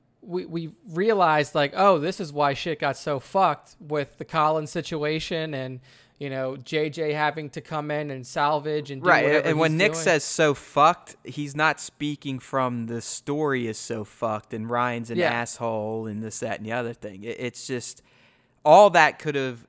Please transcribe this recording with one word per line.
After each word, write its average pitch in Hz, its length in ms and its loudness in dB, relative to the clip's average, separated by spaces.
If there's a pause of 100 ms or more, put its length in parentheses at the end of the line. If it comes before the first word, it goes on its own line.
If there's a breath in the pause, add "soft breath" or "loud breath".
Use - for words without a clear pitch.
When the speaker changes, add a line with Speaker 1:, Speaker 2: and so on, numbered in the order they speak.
(220)
Speaker 1:
we, 180 240 -6
we 165 240 -8 (200)
realized, 170 640 2
like, 143 200 2
"Oh, 190 240 6
this 175 220 -4
is 151 100 -8
why 143 220 2
shit 156 260 -6
got 139 160 0
so 143 240 -4
fucked - 640 0
with 147 360 -4
the 147 80 -12
Colin 156 400 2
situation 156 880 -4
and, 131 280 -8 (380 soft breath)
you 143 120 -8
know, 131 260 -4
J 156 320 -2
J 151 240 -4
having 151 380 -2
to 160 100 -10
come 151 300 -6
in 147 180 -4
and 131 160 -10
salvage 151 640 -2
and 139 140 -8
do 175 40 2
Speaker 2:
Right, 139 180 6
Speaker 1:
whatever 151 220 2
Speaker 2:
and 156 120 2
when 160 140 4
Speaker 1:
he's 156 40 2
Speaker 2:
Nick 202 140 4
Speaker 1:
doing." 165 120 -6
Speaker 2:
says, 165 200 4
"So 151 320 2
fucked," - 680 2
he's 143 320 -10
not 151 240 2
speaking 143 600 -6
from 120 480 -2
the 117 140 -6
story 143 640 -2
is 110 100 -6
so 113 260 -6
fucked 107 520 -6
and 110 120 -8
Ryan's 120 440 -2
an 143 80 -2
Speaker 1:
Yeah. 165 120 2
Speaker 2:
asshole 113 760 -4
and 107 160 -6
this, 110 160 -10
that, 113 180 -6
and 107 80 -12
the 110 60 -8
other 117 220 -4
thing. 101 300 -14
It, 113 160 -10
it's - 280 -8
just, - 340 -8 (640 soft breath)
all 190 240 10
that 160 300 6
could 147 160 -4
have, 127 340 -4